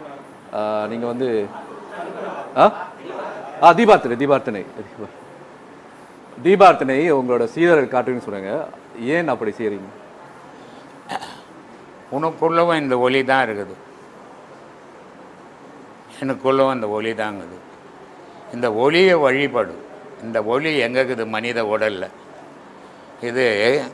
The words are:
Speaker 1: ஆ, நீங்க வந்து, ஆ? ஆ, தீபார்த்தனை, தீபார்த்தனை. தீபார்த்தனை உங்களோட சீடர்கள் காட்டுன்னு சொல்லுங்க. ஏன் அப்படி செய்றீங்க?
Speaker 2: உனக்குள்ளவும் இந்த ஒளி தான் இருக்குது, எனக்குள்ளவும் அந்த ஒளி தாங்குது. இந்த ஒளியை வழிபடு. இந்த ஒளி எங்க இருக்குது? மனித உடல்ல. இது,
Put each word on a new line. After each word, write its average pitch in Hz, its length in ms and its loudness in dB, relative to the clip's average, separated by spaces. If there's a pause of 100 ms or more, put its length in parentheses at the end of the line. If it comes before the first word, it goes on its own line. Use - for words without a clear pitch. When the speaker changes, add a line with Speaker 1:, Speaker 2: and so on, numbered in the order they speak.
(540)
Speaker 1:
ஆ, 107 340 -4
நீங்க 117 180 -6
வந்து, 120 400 -2 (1080)
ஆ? 180 160 6 (920)
ஆ, 170 100 10
தீபார்த்தனை, 165 440 4
தீபார்த்தனை. 127 500 0 (1800)
தீபார்த்தனை 160 720 6
உங்களோட 123 320 2
சீடர்கள் 135 580 2
காட்டுன்னு 123 200 -4
சொல்லுங்க. 101 460 -6 (320)
ஏன் 156 280 0
அப்படி 110 300 -2
செய்றீங்க? 101 400 -6 (2250)
Speaker 2:
உனக்குள்ளவும் 165 680 2
இந்த 131 180 0
ஒளி 127 260 2
தான் 131 240 2
இருக்குது, 101 260 -8 (2500)
எனக்குள்ளவும் 135 500 2
அந்த 123 180 -4
ஒளி 107 240 -2
தாங்குது. 98 460 -8 (960)
இந்த 120 180 -2
ஒளியை 165 420 4
வழிபடு. 131 600 0 (480)
இந்த 113 200 -4
ஒளி 143 360 -2
எங்க 127 240 0
இருக்குது? 123 240 -2
மனித 113 360 -4
உடல்ல. 104 460 -2 (1120)
இது, 120 640 2 (120)